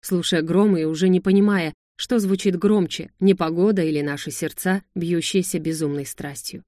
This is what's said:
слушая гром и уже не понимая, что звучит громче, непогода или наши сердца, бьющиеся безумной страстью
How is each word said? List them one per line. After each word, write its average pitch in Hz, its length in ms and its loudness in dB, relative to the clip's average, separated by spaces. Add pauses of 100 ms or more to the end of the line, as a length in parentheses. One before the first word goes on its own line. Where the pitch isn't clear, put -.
слушая 170 420 -2
гром 185 340 2
и 160 80 0
уже 160 240 0
не 185 100 4
понимая, 190 560 2 (220)
что - 240 0
звучит 190 360 0
громче, 196 600 0
непогода 185 640 2
или 156 200 0
наши 143 280 -6
сердца, 185 540 -4 (100)
бьющиеся 175 640 -2
безумной 156 480 -4
страстью - 600 -12